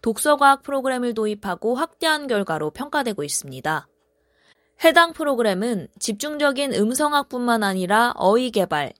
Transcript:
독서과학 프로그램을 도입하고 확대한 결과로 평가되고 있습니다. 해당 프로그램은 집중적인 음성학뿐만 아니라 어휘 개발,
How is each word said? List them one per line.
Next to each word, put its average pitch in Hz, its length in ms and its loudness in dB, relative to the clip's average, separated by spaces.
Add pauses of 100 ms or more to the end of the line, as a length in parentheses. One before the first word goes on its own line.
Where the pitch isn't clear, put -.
독서과학 277 580 2
프로그램을 254 540 -4
도입하고 214 580 -4
확대한 302 540 -2
결과로 175 420 -2
평가되고 240 540 -4
있습니다. 143 640 -6 (960)
해당 330 280 6
프로그램은 226 760 -2 (100)
집중적인 277 800 -2
음성학뿐만 247 880 0
아니라 196 540 2
어휘 233 340 2
개발, 160 480 -2